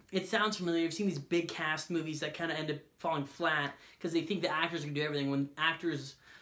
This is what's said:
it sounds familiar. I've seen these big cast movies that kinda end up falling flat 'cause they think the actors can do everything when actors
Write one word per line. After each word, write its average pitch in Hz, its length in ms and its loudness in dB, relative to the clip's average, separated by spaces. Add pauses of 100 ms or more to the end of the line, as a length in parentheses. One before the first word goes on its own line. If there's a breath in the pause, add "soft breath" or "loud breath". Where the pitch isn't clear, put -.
(100)
it 185 160 0
sounds 208 300 2
familiar. 170 300 2
I've 156 80 -2
seen 208 120 0
these 160 120 2
big 165 300 0
cast 156 420 -2
movies 156 300 -2
that 151 120 -4
kinda 160 260 -2
end 156 120 -2
up 143 80 -2 (180)
falling 151 300 0
flat 151 500 0 (240 loud breath)
'cause 165 120 -2
they 165 100 4
think 175 180 0
the 165 80 2
actors 160 340 0
can 147 120 -4
do 147 80 0
everything 143 280 0
when 139 280 2
actors 160 560 0 (260 loud breath)